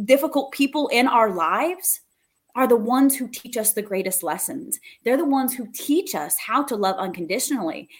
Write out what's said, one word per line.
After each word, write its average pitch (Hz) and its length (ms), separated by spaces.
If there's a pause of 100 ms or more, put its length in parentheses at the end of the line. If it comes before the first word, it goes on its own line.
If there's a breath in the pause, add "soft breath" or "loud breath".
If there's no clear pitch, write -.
difficult 277 480
people 277 360
in 240 200
our 226 220
lives 196 720 (560)
are 254 100
the 240 100
ones 254 400
who 247 120
teach - 280
us 214 160
the 208 100
greatest 190 420
lessons. - 540 (260 loud breath)
They're 240 120
the 330 80
ones 269 300
who 233 180
teach 320 440
us 151 200
how 262 280
to 262 120
love 190 200
unconditionally, 185 920 (120)